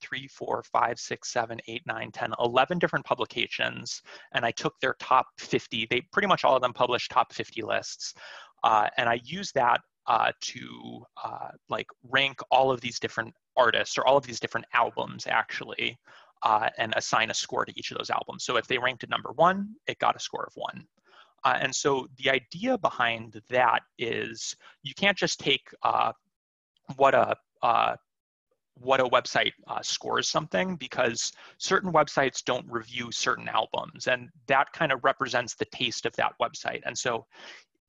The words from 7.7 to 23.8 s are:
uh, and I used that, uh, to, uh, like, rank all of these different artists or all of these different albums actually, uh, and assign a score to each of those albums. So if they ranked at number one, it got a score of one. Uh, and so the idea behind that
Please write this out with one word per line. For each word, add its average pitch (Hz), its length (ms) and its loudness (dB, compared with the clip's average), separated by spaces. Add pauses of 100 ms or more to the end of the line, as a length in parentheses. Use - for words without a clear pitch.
uh, 110 340 4
and 120 120 2
I 120 140 0
used 170 320 -8
that, 120 260 4 (240)
uh, 117 260 2 (100)
to, 60 600 -12 (200)
uh, - 240 -10 (220)
like, 110 180 -4 (160)
rank 135 360 0 (120)
all 131 180 6
of 123 120 0
these 120 180 -6
different 113 340 -4 (240)
artists 110 400 4
or 113 80 2
all 135 120 8
of 139 80 0
these 135 140 -8
different 117 340 -6
albums 123 520 0
actually, 120 720 -4 (460)
uh, 113 340 4
and 113 180 -2
assign 110 360 2
a - 20 -4
score - 320 -2
to - 100 -12
each - 140 -8
of - 80 -8
those - 140 -6
albums. - 320 -4
So 123 140 0
if 113 100 -2
they 131 100 0
ranked 123 260 -4
at - 60 -10
number 113 260 -4
one, 190 380 2 (140)
it 131 100 -4
got 113 180 2
a - 40 -16
score - 240 -8
of - 120 -10
one. - 300 -10 (580)
Uh, 131 160 4
and 135 140 -2
so 139 340 0 (100)
the 131 120 0
idea 175 480 0
behind 117 720 -2
that 120 320 4 (160)